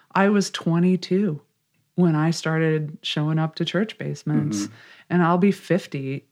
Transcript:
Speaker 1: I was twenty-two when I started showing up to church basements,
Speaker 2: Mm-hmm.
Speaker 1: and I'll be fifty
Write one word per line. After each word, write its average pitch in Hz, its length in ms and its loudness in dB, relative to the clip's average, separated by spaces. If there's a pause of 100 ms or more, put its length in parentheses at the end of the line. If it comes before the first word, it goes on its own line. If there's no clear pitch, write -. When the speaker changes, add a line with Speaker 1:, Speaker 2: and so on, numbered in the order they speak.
(140)
Speaker 1:
I 196 140 4
was 202 220 2
twenty-two 180 920 0 (560)
when 170 220 4
I 160 140 2
started 160 680 -2
showing 156 380 -2
up 160 160 -2
to 170 100 -2
church 214 320 -4
basements, 147 680 -2
Speaker 2:
Mm-hmm. 107 100 -8 (380)
Speaker 1:
and 175 120 4
I'll 170 140 2
be 190 160 4
fifty 139 760 -6